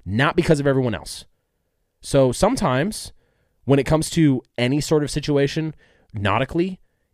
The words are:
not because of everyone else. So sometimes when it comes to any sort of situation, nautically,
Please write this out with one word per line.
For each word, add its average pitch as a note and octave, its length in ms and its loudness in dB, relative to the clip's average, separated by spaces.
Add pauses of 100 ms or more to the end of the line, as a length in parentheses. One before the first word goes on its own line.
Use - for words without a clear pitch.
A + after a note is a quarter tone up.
not B2+ 300 0
because D#3 240 2
of C#3+ 80 0
everyone C3 260 0
else. - 320 -12 (760)
So C3+ 320 2
sometimes F#3 800 -2 (540)
when C#3 140 4
it B2+ 80 0
comes D#3 240 0
to C#3+ 320 2 (120)
any B2+ 240 0
sort D3+ 240 0
of C3+ 60 -4
situation, D3+ 640 -2 (400)
nautically, C3 680 -2 (340)